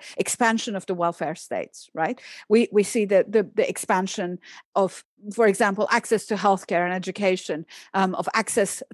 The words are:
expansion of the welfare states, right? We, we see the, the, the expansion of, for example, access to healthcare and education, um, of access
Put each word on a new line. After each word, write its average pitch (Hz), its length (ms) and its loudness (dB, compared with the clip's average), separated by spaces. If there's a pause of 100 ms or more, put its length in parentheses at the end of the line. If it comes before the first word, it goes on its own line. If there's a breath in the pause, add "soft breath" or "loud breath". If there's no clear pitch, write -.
(160 loud breath)
expansion 226 580 0
of 185 120 -8
the 190 80 -4
welfare 170 420 -2
states, - 580 -8
right? 160 260 -4 (280 loud breath)
We, 226 240 4
we 202 100 4
see 208 220 -2
the, 190 240 4
the, 220 260 2
the - 140 0
expansion 185 720 -2 (340 loud breath)
of, 196 300 0 (300)
for 226 120 4
example, 202 440 2
access 233 360 0
to - 80 -4
healthcare 190 500 2
and 180 100 -2
education, 185 720 -2 (260 loud breath)
um, 190 220 2
of 180 200 -4
access - 480 0 (120)